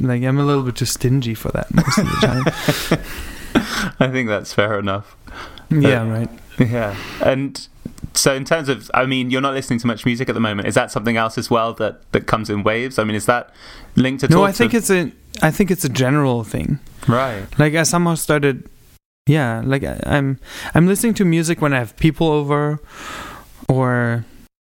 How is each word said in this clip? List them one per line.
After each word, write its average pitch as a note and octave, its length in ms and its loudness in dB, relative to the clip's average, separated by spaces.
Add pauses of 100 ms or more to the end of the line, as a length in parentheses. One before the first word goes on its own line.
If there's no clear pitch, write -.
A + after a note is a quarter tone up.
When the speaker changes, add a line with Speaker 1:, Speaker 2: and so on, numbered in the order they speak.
Speaker 1:
like, B2 240 0
I'm C3+ 140 2
a C#3+ 60 2
little C#3 200 2
bit B2 120 -4
too B2+ 100 -2
stingy B2 480 0
for - 180 -6
that - 200 -4
most - 260 2
of F#3+ 80 2
the - 200 0
time. - 1700 -2
Speaker 2:
<laughs> - 60 0
I C3 100 2
think B2+ 180 -2
that's G2 240 -2
fair G#2 280 2
enough. G2+ 340 -4 (560)
Speaker 1:
Yeah, C#3 320 4
Speaker 2:
Uh, A2+ 40 -2
Speaker 1:
right. A2+ 220 -2 (300)
Speaker 2:
yeah, A2+ 380 0 (260)
and C3+ 460 -2 (460)
so C#3 200 2
in C3+ 100 -6
terms E3 240 -2
of, A#2 260 -4
I B2+ 120 2
mean, C3 240 0
you're C3 100 0
not C#3 140 -2
listening C3 260 -2
to B2 60 -2
much A2+ 180 -2
music B2+ 240 0
at A#2+ 60 -2
the B2 60 -2
moment. G#2 280 -2
Is G#2 60 -2
that A#2+ 160 2
something A2+ 260 -2
else A2+ 220 -2
as A#2 120 -4
well A2+ 240 2
that, G#2+ 260 -4 (120)
that - 140 0
comes A2 240 -2
in G#2 120 -2
waves? A#2 360 -2
I A2+ 60 2
mean, G#2+ 100 0
is G2+ 120 -4
that A#2+ 240 2 (460)
linked C3 280 2
at C3+ 60 6
Speaker 1:
No, E3 100 6
Speaker 2:
all G3 40 6
Speaker 1:
I G3 80 2
think A3+ 200 2
Speaker 2:
to A#3 60 2
Speaker 1:
it's - 120 0
a, F3 220 2 (300)
I D#3 80 4
think F#3 200 2
it's F3 140 0
a C#3+ 40 0
general B2+ 560 2
thing. - 340 -4 (280)
Speaker 2:
Right. A#2 400 0 (120)
Speaker 1:
Like, D3+ 160 4
I E3 100 2
somehow E3+ 320 2
started, C#3+ 520 0 (580)
yeah, A#2+ 380 2
like, C3 200 0
I, B1+ 220 -6
I'm, C3+ 320 0 (360)
I'm D#3+ 140 6
listening G3+ 260 2
to G3+ 100 2
music E3 360 2
when D3 120 2
I C3+ 60 2
have A#2 180 -6
people E3 320 2
over, D3 520 0 (880)
or, B2 560 2 (480)